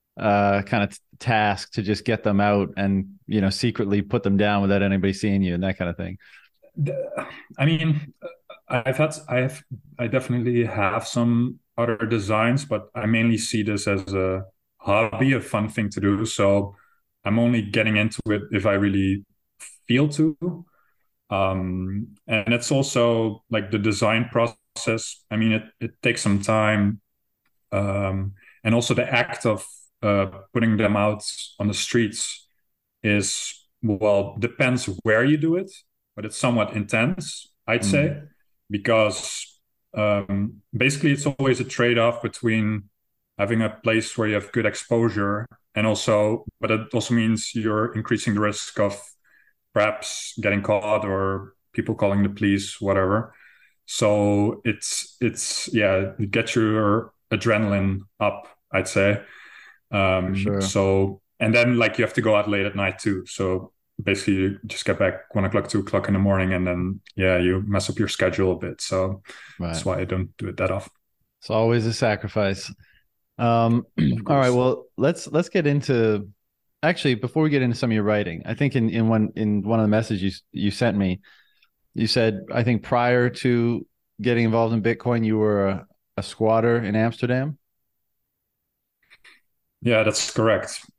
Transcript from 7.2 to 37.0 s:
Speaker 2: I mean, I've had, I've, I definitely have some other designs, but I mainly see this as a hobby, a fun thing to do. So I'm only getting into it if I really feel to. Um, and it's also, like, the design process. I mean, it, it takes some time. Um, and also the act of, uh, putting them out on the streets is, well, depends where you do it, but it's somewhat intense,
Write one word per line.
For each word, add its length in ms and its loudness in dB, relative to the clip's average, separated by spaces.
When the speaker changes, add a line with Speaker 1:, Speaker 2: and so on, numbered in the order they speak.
Speaker 2:
I 80 0
mean, 480 -2
I've 300 -2
had, 160 0
I've, 340 -2
I 80 -2
definitely 580 0
have 400 0
some 540 0
other 200 0
designs, 680 0
but 300 -6
I 100 -4
mainly 320 2
see 240 -2
this 260 -2
as 260 -2
a 320 -2
hobby, 560 2
a 60 0
fun 300 -2
thing 220 -2
to 100 -6
do. 240 2
So 500 2
I'm 140 0
only 240 2
getting 360 0
into 300 0
it 140 0
if 140 0
I 80 4
really 500 2
feel 220 4
to. 560 -2
Um, 840 -2
and 260 0
it's 180 0
also, 800 2
like, 180 -2
the 100 0
design 520 0
process. 1000 -4
I 60 -6
mean, 160 2
it, 120 0
it 220 -10
takes 200 0
some 200 2
time. 600 2
Um, 600 -2
and 100 2
also 220 2
the 160 -2
act 340 0
of, 180 0
uh, 240 2
putting 240 2
them 200 2
out 260 0
on 80 0
the 80 0
streets 720 -2
is, 640 -2
well, 560 0
depends 500 -2
where 200 2
you 140 2
do 180 0
it, 160 -6
but 100 -12
it's 120 -12
somewhat 360 2
intense, 800 -4